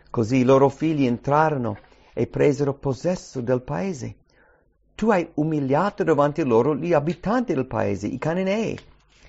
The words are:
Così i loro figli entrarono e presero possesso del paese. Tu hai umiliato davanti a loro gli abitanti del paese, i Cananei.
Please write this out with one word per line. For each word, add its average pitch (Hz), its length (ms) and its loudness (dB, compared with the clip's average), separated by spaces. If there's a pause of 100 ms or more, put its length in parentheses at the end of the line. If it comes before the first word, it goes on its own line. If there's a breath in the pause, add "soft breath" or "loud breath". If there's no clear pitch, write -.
Così 120 280 0
i 127 80 4
loro 135 260 6
figli 156 340 -2
entrarono 131 720 0 (380 soft breath)
e 123 120 -2
presero 139 460 0
possesso 139 720 -6
del 127 180 -2
paese. 147 560 -8 (800 soft breath)
Tu 220 160 0
hai 185 240 2
umiliato 151 680 0
davanti 147 360 2
a 151 60 0
loro 120 280 4
gli 170 200 0
abitanti 180 580 0
del 131 140 -2
paese, 101 400 -2
i - 100 -4
Cananei. 190 600 -4 (500 soft breath)